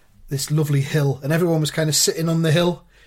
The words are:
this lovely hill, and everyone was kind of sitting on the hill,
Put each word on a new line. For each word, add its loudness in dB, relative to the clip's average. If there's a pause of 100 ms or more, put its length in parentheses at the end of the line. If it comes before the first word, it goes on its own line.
(300)
this -6
lovely 2
hill, -2
and -4
everyone 2
was -2
kind -2
of 0
sitting 0
on 0
the 2
hill, 0 (240)